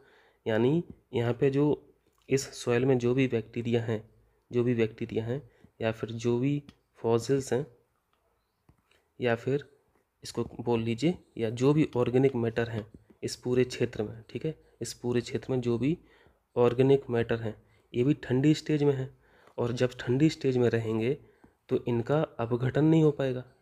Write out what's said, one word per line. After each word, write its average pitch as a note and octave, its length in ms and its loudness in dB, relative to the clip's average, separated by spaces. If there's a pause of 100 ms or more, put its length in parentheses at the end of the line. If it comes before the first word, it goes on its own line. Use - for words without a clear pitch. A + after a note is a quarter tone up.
(460)
यानी B2 380 2 (300)
यहाँ A#2 200 0
पे C#3 160 0
जो C#3+ 400 0 (400)
इस C3+ 240 0
सॉइल A#2+ 320 0
में C3+ 140 4
जो A#2+ 140 0
भी C3+ 140 2
बैक्टीरिया A#2 560 -2
हैं, A2+ 260 -4 (420)
जो A#2+ 120 0
भी B2 120 2
बैक्टीरिया A2+ 500 -2
हैं B2+ 160 -6 (400)
या A2+ 100 0
फिर G#2+ 200 -8
जो A#2+ 280 -2
भी C#3+ 240 -2 (320)
फॉसिल्स A#2 580 0
हैं C3+ 120 0 (1500)
या A#2+ 160 0
फिर A2+ 300 -4 (580)
इसको - 200 -6 (180)
बोल A#2 200 0
लीजिए A#2 360 -2 (200)
या A2+ 120 -2
जो B2 240 2
भी D3+ 220 2
ऑर्गेनिक B2 400 2
मैटर A#2 340 -2
हैं A2+ 160 -6 (380)
इस A#2 120 -8
पूरे B2 280 0
क्षेत्र A#2+ 400 -4
में, A2+ 260 -10
ठीक - 160 -8
है, D#3 100 -6 (260)
इस A#2 120 -8
पूरे A#2+ 280 -2
क्षेत्र A#2 300 -8
में B2+ 100 0
जो A#2+ 160 0
भी C#3+ 200 0 (580)
ऑर्गेनिक C3 540 4
मैटर A#2 320 0
हैं A2 140 -6 (380)
ये A#2+ 100 0
भी C#3+ 100 4
ठंडी C#3 400 2
स्टेज D3+ 300 -2
में C#3+ 100 4
हैं, C3 160 -6 (480)
और A#2 140 -2
जब B2 280 0
ठंडी C3+ 300 2
स्टेज C3+ 280 -2
में B2 120 4
रहेंगे A2+ 440 0 (560)
तो B2+ 180 0
इनका B2 340 0 (180)
अपघटन A#2+ 460 0
नहीं D#3+ 180 6
हो D3+ 80 6
पाएगा, C3 320 -4 (180)